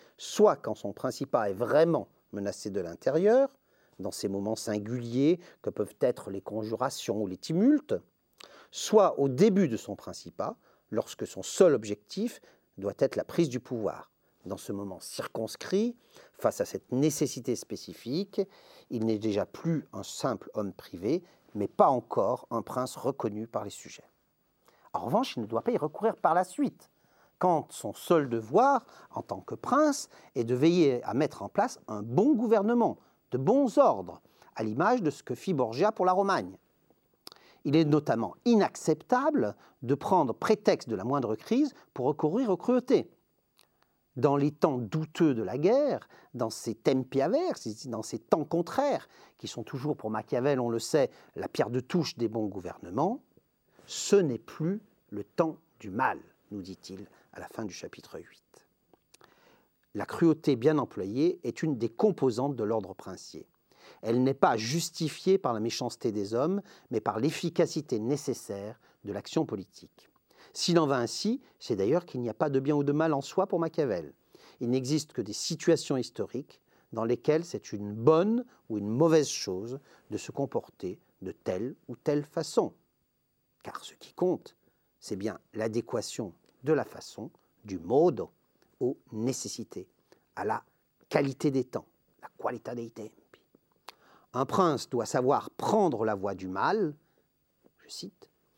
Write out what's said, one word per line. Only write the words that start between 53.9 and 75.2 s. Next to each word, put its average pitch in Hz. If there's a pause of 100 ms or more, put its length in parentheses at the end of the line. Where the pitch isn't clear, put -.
n'est 147
plus 185 (280)
le 101
temps 160 (220)
du 107
mal », 107 (320)
nous 104
dit-il 95 (280)
à -
la 87
fin -
du 90
chapitre -
huit. - (1300)
La 101
cruauté 156
bien 147
employée 117
est 120
une 151
des 113
composantes 135
de 113
l'ordre 104
princier. - (540)
Elle 120
n'est 131
pas 135
justifiée 160
par 127
la 107
méchanceté 117
des 101
hommes, 170 (300)
mais 113
par 113
l'efficacité 151
nécessaire 113 (240)
de 101
l'action 120
politique. - (440)
S'il 170
en 156
va 135
ainsi, 202 (180)
c'est -
d'ailleurs 131
qu'il 127
n'y 120
a 107
pas 156
de 135
bien 143
ou 143
de 143
mal 156
en 139
soi 180
pour 175
Machiavel. 113 (460)
Il 117
n'existe 135
que -